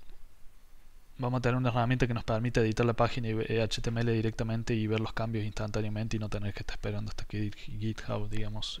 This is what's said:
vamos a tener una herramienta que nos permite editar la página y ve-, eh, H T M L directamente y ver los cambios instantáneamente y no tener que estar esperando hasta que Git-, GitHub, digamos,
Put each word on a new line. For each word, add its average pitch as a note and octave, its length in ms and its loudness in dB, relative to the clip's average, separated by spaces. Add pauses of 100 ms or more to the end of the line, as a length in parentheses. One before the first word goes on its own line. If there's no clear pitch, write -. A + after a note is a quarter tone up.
(1160)
vamos B2+ 220 0
a - 20 -2
tener B2 160 4
una B2+ 120 2
herramienta B2 380 4
que B2 60 0
nos A2+ 100 -2
permite A#2 380 2
editar A2 240 4
la A#2 80 4
página A#2 340 2
y A2 60 0
ve-, A2 160 0
eh, A2+ 120 2
H A2 200 0
T A2+ 80 0
M A#2 120 0
L A#2 100 2
directamente A2+ 640 0
y A2 140 2
ver A2 120 2
los A2 140 -2
cambios A2+ 320 -2
instantáneamente G#2+ 720 -2
y - 20 -2
no G#2+ 100 -4
tener G2+ 240 -2
que - 60 -6
estar - 160 -4
esperando G#2 340 -2
hasta - 160 -4
que G#2 260 -2
Git-, - 280 -6
GitHub, G#2+ 500 -2
digamos, G#2+ 500 0